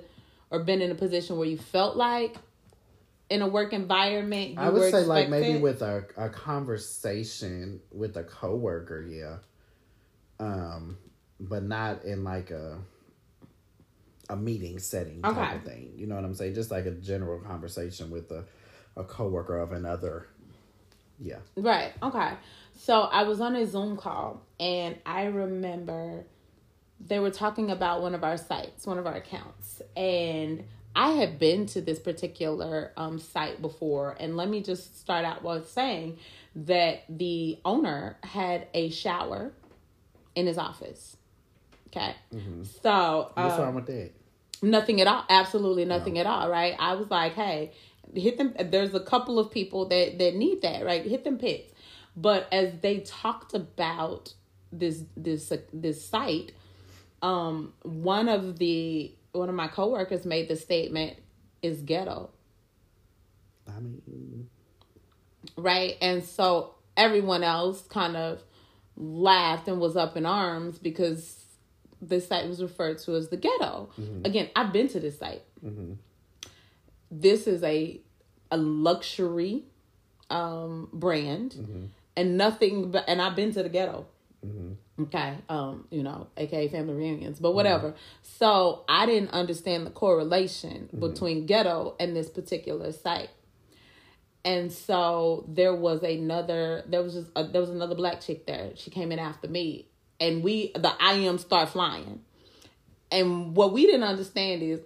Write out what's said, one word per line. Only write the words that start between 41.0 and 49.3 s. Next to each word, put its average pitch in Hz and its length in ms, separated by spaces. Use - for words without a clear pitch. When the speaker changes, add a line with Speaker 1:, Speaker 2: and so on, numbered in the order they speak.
Speaker 1:
Okay. - 260
Speaker 2:
Mm-hmm. 95 300
Speaker 1:
So, 175 500
Speaker 2:
What's 175 240
Speaker 1:
uh, 151 60
Speaker 2:
wrong 127 120
with 123 120
that? 117 240
Speaker 1:
nothing 214 400
at 190 60
all. 233 220
Absolutely 190 560
nothing 175 300
Speaker 2:
No. 170 60
Speaker 1:
at 185 60
all, - 220
right? 175 280
I 175 180
was 202 140
like, 165 240
"Hey, 165 380
hit 208 240
them." 269 160
There's 196 220
a 190 60
couple 247 400